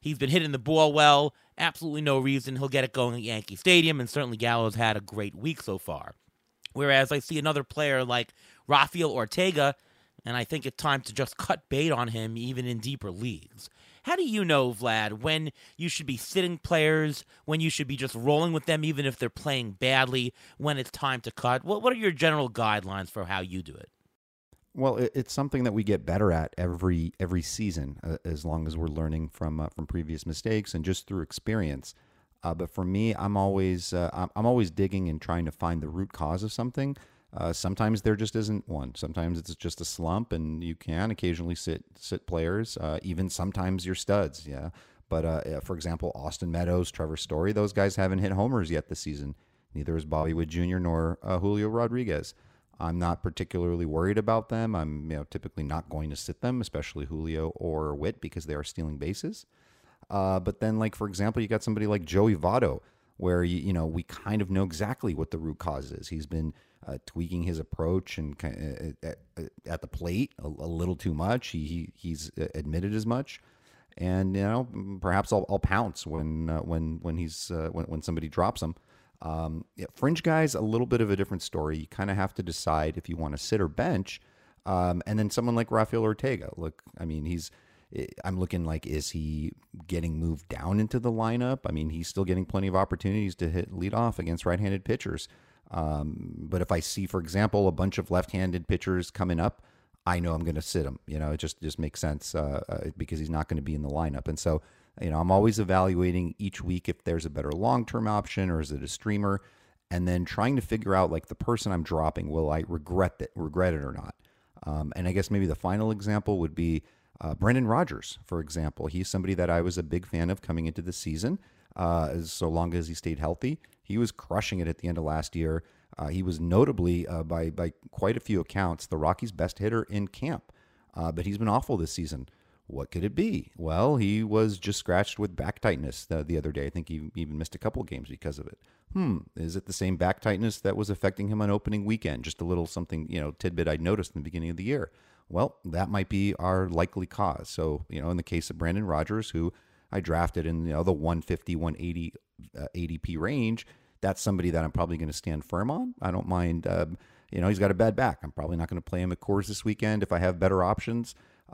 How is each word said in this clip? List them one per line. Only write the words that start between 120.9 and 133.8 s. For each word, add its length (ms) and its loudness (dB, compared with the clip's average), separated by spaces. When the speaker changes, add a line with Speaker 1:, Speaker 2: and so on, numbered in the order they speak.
Speaker 2:
season, 440 -2
uh, 460 2
so 280 -2
long 240 0
as 140 -2
he 80 -8
stayed 240 -4
healthy. 400 -2
He 100 -2
was 140 2
crushing 480 -2
it 80 0
at 120 -4
the 80 -4
end 100 0
of 80 -2
last 300 -2
year. 280 0
Uh, 100 -4
he 140 -2
was 180 -2
notably, 680 4
uh, 160 -4
by, 260 -2
by 220 -4
quite 280 0
a 20 -4
few 200 0
accounts, 460 0
the 120 -4
Rockies' 340 0
best 280 -2
hitter 240 0
in 260 -2
camp. 420 -6
Uh, 180 -2
but 140 -4
he's 120 -2
been 100 0
awful 300 2
this 160 -2
season. 340 -6
What 240 -8
could 140 -4
it 100 -4
be? 400 -2
Well, 400 2